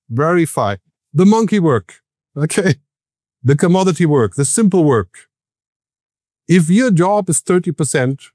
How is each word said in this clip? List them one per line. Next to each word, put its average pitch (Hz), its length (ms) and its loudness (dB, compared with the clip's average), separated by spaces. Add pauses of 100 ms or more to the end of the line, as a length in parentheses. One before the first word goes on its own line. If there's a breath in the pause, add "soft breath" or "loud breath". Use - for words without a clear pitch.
verify, 143 680 -2 (360)
the 170 140 2
monkey 214 340 2
work, 139 400 -2 (360)
okay? 156 400 -2 (640)
The 135 140 0
commodity 180 500 0
work, 135 300 0
the 143 100 -2
simple 190 380 0
work. 120 460 -2 (1200)
If 165 220 2
your 240 200 2
job 190 380 0
is 165 100 -2
thirty 180 320 -2
percent 135 520 -4 (120)